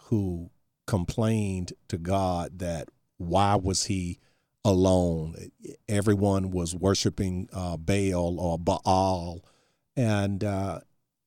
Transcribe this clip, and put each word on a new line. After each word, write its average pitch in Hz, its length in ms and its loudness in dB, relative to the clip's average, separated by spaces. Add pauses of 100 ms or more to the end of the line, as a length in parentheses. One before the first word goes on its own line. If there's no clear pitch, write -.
who 90 460 -2 (360)
complained 101 840 -2 (160)
to - 80 -4
God 87 640 -2
that 85 320 -6 (260)
why 95 380 2
was 95 320 0
he 90 320 -4 (440)
alone? 90 880 2 (380)
Everyone 98 640 2
was 87 240 -2
worshiping, 92 760 0
uh, 87 280 -6
Baal 87 600 0
or 82 200 -2
Baal. 90 840 0 (540)
And, 101 480 0
uh, 98 360 -2 (460)